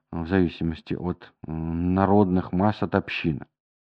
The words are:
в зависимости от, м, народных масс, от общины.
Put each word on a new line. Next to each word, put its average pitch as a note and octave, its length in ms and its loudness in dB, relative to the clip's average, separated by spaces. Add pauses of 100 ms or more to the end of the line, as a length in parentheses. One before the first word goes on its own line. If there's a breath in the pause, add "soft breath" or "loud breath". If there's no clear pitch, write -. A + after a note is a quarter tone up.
(100)
в E2 160 -6
зависимости E2+ 680 0
от, - 380 -6 (140)
м, E2 480 -2
народных F#2+ 580 4
масс, G#2 300 2
от F#2 120 0
общины. - 500 -2 (360)